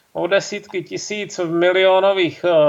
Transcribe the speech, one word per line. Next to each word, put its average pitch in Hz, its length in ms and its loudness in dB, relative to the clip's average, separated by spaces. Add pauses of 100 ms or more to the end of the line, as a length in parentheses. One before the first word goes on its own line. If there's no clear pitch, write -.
(120)
o 165 140 -6
desítky 196 560 -4
tisíc 202 560 -10
v 175 120 -4
milionových, 185 920 2
eh, 175 60 2 (180)